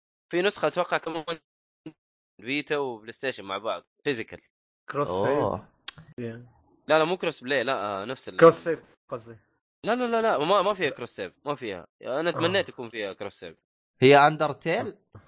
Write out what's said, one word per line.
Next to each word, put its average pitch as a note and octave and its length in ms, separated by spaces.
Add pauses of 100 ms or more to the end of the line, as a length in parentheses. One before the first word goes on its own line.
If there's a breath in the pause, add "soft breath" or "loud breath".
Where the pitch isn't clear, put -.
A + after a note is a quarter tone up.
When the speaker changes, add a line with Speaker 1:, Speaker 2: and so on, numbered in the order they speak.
(320)
Speaker 1:
في F3 100
نسخة F#3+ 260
أتوقع E3+ 300
كمان D#3+ 260 (1160)
فيتا C#3+ 360
وبلاي A#2 360
ستيشن A#2 320
مع G2 140
بعض. G2+ 240 (220)
فيزيكال. A2+ 360 (500)
Speaker 2:
كروس C#3+ 180
Speaker 3:
أوه. G2+ 600 (480)
Speaker 2:
سيف. A#2 200 (520)
Speaker 1:
لا، D3+ 100
لا، D#3 60
مو F3 120
كروس E3 280
بلاي، B2+ 200
لا، C3+ 80 (120)
آه، G2+ 200
نفس B2+ 240
ال- - 80
Speaker 2:
كروس E3 280
سيف D#3+ 180 (260)
قصدي. A2+ 280 (500)
Speaker 1:
لا، G#3 80
لا، B3 120
لا، A#3 160
لا، A3+ 160
ما، F3 240
ما G3+ 120
فيها F3 160
كروس B2 200
سيف، F#2 220 (120)
ما D3 100
فيها. G#2 320 (160)
أنا C#3 280
Speaker 2:
آه. - 20
Speaker 1:
تمنيت E3+ 360
يكون B2+ 200
فيها G#2+ 240
كروس G2 220
سيف. E2 220 (440)
Speaker 3:
هي C#3 160 (100)
أندرتيل؟ D#3 720 (280)